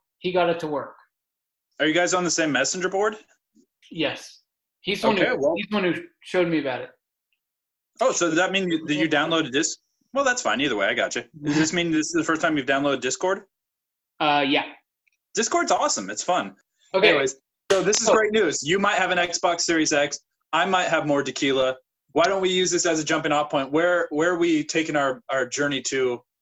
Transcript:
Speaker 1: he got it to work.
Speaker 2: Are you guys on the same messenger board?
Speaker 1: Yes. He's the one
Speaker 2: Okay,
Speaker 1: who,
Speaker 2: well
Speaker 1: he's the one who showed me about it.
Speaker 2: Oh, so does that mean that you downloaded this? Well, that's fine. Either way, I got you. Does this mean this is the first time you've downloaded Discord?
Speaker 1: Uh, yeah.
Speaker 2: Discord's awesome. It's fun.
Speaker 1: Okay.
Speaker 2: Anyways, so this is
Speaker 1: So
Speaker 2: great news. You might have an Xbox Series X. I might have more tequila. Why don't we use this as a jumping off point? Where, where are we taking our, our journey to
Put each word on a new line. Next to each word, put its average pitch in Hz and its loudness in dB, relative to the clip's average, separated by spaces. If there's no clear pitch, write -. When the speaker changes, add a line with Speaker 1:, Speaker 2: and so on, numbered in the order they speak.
Speaker 1:
he 180 -6
got 175 2
it 170 0
to 160 -6
work. 135 -8
Speaker 2:
Are 147 2
you 156 2
guys 175 2
on 180 2
the 160 0
same 156 0
messenger 139 -2
board? 208 -2
Speaker 1:
Yes. - -6
He's 202 -6
the 220 2
one 208 2
Speaker 2:
Okay, - 2
Speaker 1:
who, - -2
Speaker 2:
well 151 2
Speaker 1:
he's 208 -8
the 214 -2
one 196 0
who 170 2
showed 180 -2
me 160 0
about 127 -4
it. - -14
Speaker 2:
Oh, 247 2
so 175 0
does 160 2
that 180 2
mean 190 0
that 151 -2
you 156 0
downloaded 156 0
this? - -2
Well, 277 2
that's 247 0
fine. 110 0
Either 135 0
way, 98 0
I 117 0
got 98 -2
you. 120 -6
Does 147 0
this 160 2
mean 170 0
this 156 0
is - -10
the 165 0
first 160 -2
time 160 2
you've 131 -2
downloaded 139 0
Discord? 185 -2
Speaker 1:
Uh, 147 2
yeah. 143 0
Speaker 2:
Discord's 254 0
awesome. 196 0
It's - -10
fun. 135 -2
Speaker 1:
Okay. 190 4
Speaker 2:
Anyways, 139 2
so 190 4
this 208 2
is 226 0
Speaker 1:
So 208 6
Speaker 2:
great 214 2
news. 185 2
You 170 0
might 202 2
have 185 0
an 180 0
Xbox 175 0
Series 156 0
X. 143 0
I 165 2
might 185 0
have 156 0
more 143 2
tequila. 135 0
Why 156 4
don't 190 0
we 185 0
use 185 0
this 175 0
as 160 0
a 156 -4
jumping 156 -2
off 147 0
point? 135 -2
Where, 170 2
where 160 0
are 170 -2
we 165 2
taking 156 -2
our, 135 -2
our 131 0
journey 143 -2
to 127 -2